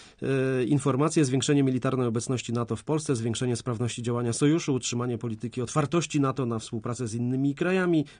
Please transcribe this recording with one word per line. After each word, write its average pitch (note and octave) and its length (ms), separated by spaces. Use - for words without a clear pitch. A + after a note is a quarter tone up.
e, C3 420
informacje: C#3+ 640
zwiększenie C#3 380
militarnej B2+ 440
obecności A#2 460
nato A#2 220
w - 80
Polsce, D3+ 320
zwiększenie A#2+ 400
sprawności A#2 480
działania A#2+ 300
sojuszu, D3 400
utrzymanie A#2+ 440
polityki A#2 440
otwartości D3 580
nato C3+ 260
na A#2 140
współpracę A#2+ 480
z G#2 60
innymi C3 420
krajami. F3 500